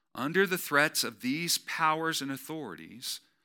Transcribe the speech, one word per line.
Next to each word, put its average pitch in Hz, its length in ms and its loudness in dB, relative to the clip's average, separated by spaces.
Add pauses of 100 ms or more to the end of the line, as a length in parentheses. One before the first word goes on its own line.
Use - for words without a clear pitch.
(140)
under 165 320 2
the 180 120 0
threats 147 460 4
of 113 180 -8
these 156 380 0
powers 160 640 0
and 139 100 -4
authorities, 117 880 -10 (260)